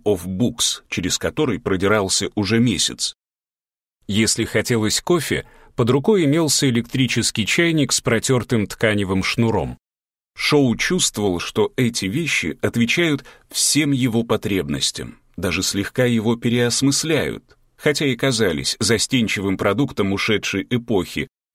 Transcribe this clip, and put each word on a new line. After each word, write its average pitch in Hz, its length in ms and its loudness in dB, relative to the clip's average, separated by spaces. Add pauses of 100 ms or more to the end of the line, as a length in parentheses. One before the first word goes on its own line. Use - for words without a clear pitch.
of 95 200 0
Books", 95 640 -2
через 87 300 -4
который 95 400 -2
продирался 95 800 0
уже 107 240 2
месяц. 87 560 0 (880)
Если 107 380 0
хотелось 107 560 0
кофе — - 460 0 (300)
под 120 120 0
рукой 165 360 4
имелся 147 440 2
электрический 117 800 0
чайник 160 460 0
с - 100 -2
протёртым 117 640 0
тканевым 101 560 0
шнуром. 101 560 0 (580)
Шоу 135 400 2
чувствовал, 104 640 0
что - 360 -2
эти 117 280 -2
вещи 107 560 -2
отвечают 127 640 0 (240)
всем 143 440 0
его 120 300 2
потребностям, 76 960 -2 (160)
даже 92 260 -2
слегка 98 420 -2
его 117 320 2
переосмысляют, 120 1200 0 (200)
хотя 151 280 0
и 131 120 0
казались 107 640 0
застенчивым 101 760 0
продуктом 101 560 0
ушедшей 98 560 -2
эпохи, 107 600 -2 (260)